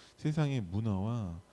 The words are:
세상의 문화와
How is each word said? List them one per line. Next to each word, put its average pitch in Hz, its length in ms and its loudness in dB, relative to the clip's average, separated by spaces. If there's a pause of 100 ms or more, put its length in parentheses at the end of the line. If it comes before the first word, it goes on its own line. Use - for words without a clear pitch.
(160)
세상의 147 460 0
문화와 98 800 0 (120)